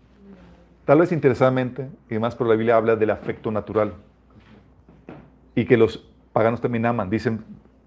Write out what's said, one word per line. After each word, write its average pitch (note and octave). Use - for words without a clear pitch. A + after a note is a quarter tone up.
Tal D3
vez F3
interesadamente C3
y A#2
demás, A2+
pero A#2+
la A2
Biblia A2+
habla A2+
del G#2+
afecto A2
natural G#2
y A#2+
que C3
los A2
paganos A2+
también A#2
aman. A2+
Dicen A2